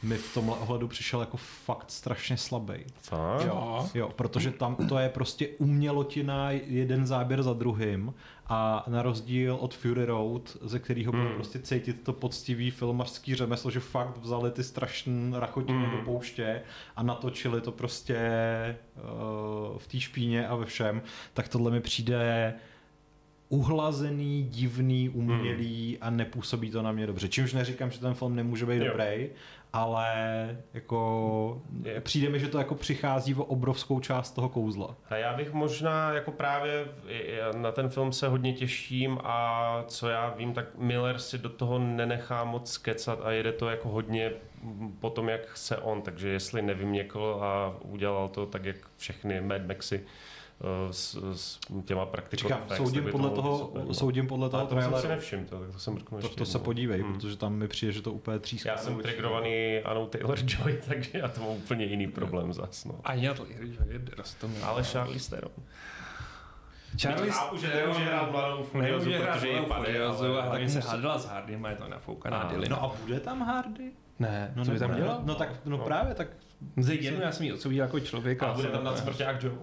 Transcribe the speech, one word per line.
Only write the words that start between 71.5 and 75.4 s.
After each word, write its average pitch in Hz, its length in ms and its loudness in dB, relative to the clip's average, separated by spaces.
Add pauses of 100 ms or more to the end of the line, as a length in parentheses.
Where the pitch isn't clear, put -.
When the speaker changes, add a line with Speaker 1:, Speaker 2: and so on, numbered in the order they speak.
Speaker 3:
a 107 40 -2
je 104 60 -2
to 104 120 -10
nafoukaná 101 500 -4
Speaker 2:
A. 90 140 -2
Speaker 3:
dilina. 95 240 0
Speaker 1:
No 131 80 0
a 127 120 -2 (100)
bude 120 140 0
tam 262 220 -4
Hardy? 247 500 -2 (280)
Speaker 3:
Ne, 104 360 0
Speaker 1:
No 123 100 0
Speaker 3:
co 123 60 2
by 113 40 2
Speaker 1:
ne, 110 40 0
Speaker 3:
tam 120 120 2
Speaker 1:
ne. 117 60 0
Speaker 3:
dělal? 220 280 0
Speaker 1:
No 151 100 0
tak, 156 140 -2 (160)